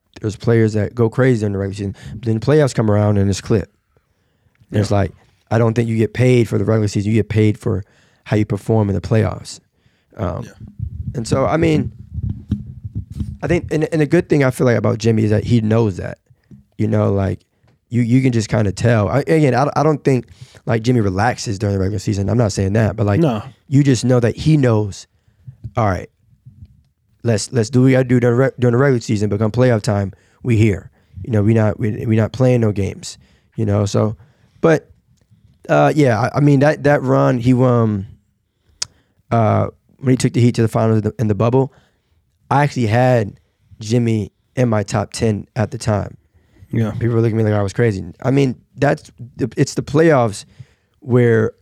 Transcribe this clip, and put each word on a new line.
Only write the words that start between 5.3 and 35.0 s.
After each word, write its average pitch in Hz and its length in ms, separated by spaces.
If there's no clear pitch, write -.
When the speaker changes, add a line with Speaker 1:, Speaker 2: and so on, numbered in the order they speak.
Speaker 1:
I 110 80
don't 113 160
think 117 140
you 113 80
get 110 180
paid 123 360
for 113 80
the 101 80
regular 110 240
season. 104 240
You 113 60
get 98 100
paid 107 280
for 101 260
how 110 100
you 107 100
perform 104 440
in 95 60
the 87 60
playoffs. - 600
Um, 90 260
Speaker 2:
Yeah. - 80
Speaker 1:
and 113 100
so, 135 200
I 139 100
mean, 156 380
I 151 60
think, 170 240
and, 156 220
and 156 80
a 147 60
good 170 200
thing 147 160
I 127 80
feel - 140
like 117 120
about 110 200
Jimmy 110 260
is 107 60
that 107 160
he 120 160
knows 107 360
that, 87 220
you 107 120
know, 107 240
like, 98 320
you, 120 120
you 120 200
can 131 120
just 110 160
kinda 107 240
tell. 113 340
I, 113 120
again, 151 360
I, 139 200
I 143 80
don't 151 200
think, 131 240
like, 113 180
Jimmy 123 160
relaxes 101 600
during 101 160
the 98 40
regular 98 200
season. 101 300
I'm 110 80
not 110 140
saying 98 220
that, 110 240
but, 110 80
like, 104 160
Speaker 2:
No. 156 200
Speaker 1:
you 143 140
just 135 200
know 123 160
that 117 160
he 156 220
knows, 107 500
all 117 80
right, 92 240
let's, 110 260
let's 117 180
do 131 120
what 131 40
we 131 60
gotta 127 140
do 123 140
during, 120 180
re-, 131 200
during 117 140
the 120 60
regular 131 220
season, 104 300
but 101 100
come 110 120
playoff 123 300
time, 101 300
we 120 160
here. 107 320
You 131 80
know, 104 120
we 110 100
not, 107 260
we, 110 260
we 113 100
not 110 180
playing 127 280
no 107 100
games, 95 460
you 110 100
know, 101 200
so, 110 300
but, 160 280